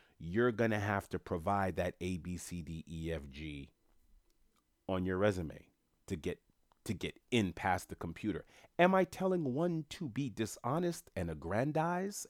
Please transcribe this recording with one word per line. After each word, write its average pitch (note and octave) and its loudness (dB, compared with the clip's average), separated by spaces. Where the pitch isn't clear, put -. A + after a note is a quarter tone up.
You're G#2+ 2
gonna A2 2
have G2+ 0
to F2 -4
provide F#2 0
that F2+ -2
A, F#2 -2
B, F2 -6
C, F2 -8
D, D#2+ -8
E, D#2+ -4
F, D#2 -4
G C#2+ -10
on F#2 0
your F#2 2
resume F#2 2
to G2 -2
get D#2+ -4
to A2 -2
get E2 -4
in G2+ 4
past F2+ 0
the F#2+ -10
computer. E2+ -4
Am F3+ 8
I F#3+ 6
telling F3+ 0
one D#3+ 0
to D3+ -6
be C#3 -2
dishonest C3 -2
and F2 -2
aggrandize D3+ -2